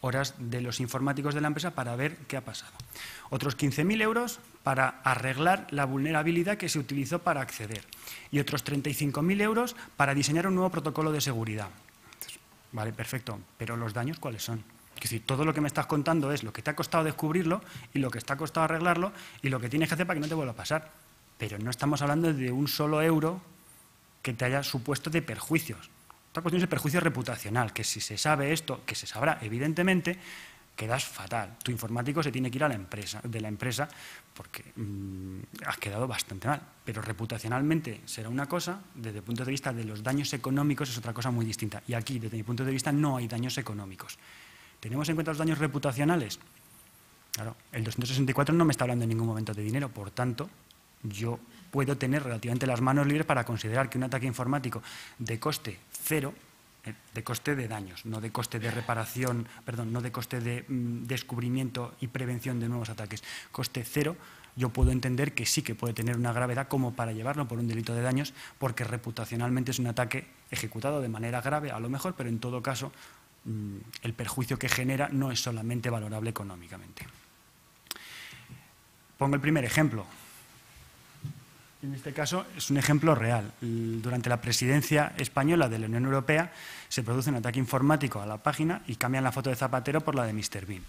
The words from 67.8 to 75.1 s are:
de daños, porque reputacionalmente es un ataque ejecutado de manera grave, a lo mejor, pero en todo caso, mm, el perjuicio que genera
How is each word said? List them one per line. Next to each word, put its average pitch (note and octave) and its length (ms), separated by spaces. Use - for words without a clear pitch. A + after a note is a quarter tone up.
de A#2+ 60
daños, B2+ 320
porque B2+ 240
reputacionalmente A#2+ 880
es B2 80
un B2 80
ataque A#2+ 400
ejecutado C3 500
de B2 80
manera A#2 320
grave, C#3+ 300
a A2 80
lo A#2 100
mejor, C#3 260
pero A#2+ 140
en A#2 100
todo B2 220
caso, C3 320
mm, G#2 340
el A2+ 100
perjuicio A#2+ 440
que B2+ 120
genera C3 420